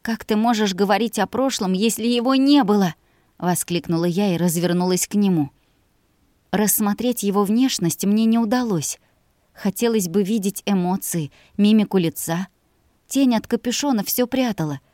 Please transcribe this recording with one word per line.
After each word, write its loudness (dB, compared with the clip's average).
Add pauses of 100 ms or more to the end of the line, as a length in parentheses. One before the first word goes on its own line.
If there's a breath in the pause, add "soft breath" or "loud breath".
"Как -6
ты -2
можешь 2
говорить 0
о 0
прошлом, -2
если 0
его 0
не 4
было?" 2 (440)
воскликнула -2
я 0
и -2
развернулась 0
к -8
нему. 2 (1000)
Рассмотреть -2
его 0
внешность 0
мне 2
не 4
удалось. -2 (540)
Хотелось -2
бы 0
видеть -2
эмоции, -2 (240 soft breath)
мимику 4
лица. -2 (600)
Тень 2
от -2
капюшона -2
всё 0
прятала. -2 (140)